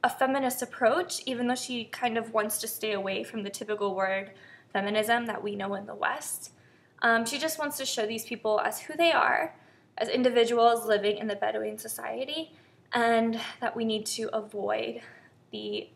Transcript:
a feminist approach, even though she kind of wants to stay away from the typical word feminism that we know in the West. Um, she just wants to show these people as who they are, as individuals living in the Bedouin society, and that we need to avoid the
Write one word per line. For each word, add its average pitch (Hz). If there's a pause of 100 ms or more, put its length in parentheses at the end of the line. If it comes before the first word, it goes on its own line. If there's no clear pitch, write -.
a 247
feminist 262
approach, 262
even 247
though 247
she 247
kind 233
of 226
wants -
to -
stay -
away 196
from 226
the 202
typical 208
word 190 (400)
feminism 214
that 214
we 202
know 202
in 202
the -
West. - (500)
Um, 233
she 262
just 311
wants 294
to 269
show 233
these 220
people 214
as -
who 311
they 330
are, - (420)
as 226
individuals 233
living 208
in 220
the 208
Bedouin 214
society, 269 (400)
and 233 (220)
that 233
we 233
need 214
to -
avoid 214 (500)
the 214